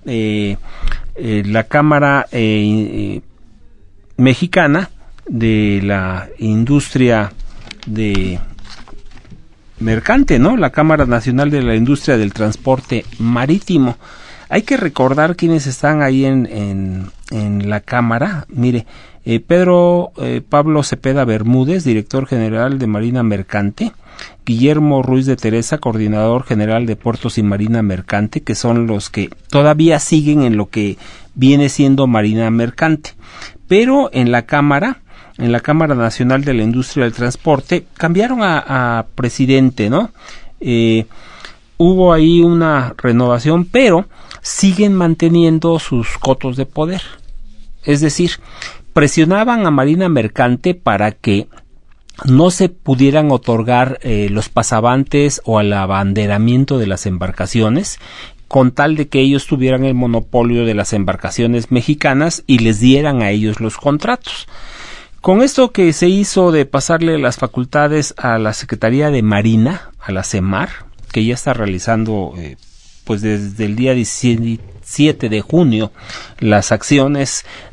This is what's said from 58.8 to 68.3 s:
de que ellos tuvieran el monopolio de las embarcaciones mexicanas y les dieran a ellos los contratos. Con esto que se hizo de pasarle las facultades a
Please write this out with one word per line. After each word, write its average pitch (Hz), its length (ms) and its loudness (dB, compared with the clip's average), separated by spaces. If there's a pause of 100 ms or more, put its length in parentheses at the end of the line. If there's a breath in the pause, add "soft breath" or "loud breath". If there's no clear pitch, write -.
de 147 120 -2
que 135 140 0
ellos 135 260 2
tuvieran 131 380 0
el 135 100 0
monopolio 120 720 0
de 110 100 0
las 104 180 -2
embarcaciones 113 800 -2
mexicanas 143 720 0
y 127 140 4
les 110 200 2
dieran 135 440 2
a 101 80 0
ellos 107 280 -2
los 113 180 -6
contratos. - 720 -4 (760 loud breath)
Con 190 200 4
esto 262 300 2
que 170 220 2
se 175 160 2
hizo 190 420 2
de 151 140 2
pasarle 165 520 0
las 127 200 -2
facultades 147 800 -2
a 117 220 -2